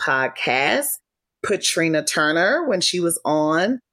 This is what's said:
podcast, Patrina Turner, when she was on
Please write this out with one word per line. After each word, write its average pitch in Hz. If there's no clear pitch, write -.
podcast, 135
Patrina 165
Turner, 170
when 196
she -
was 170
on 160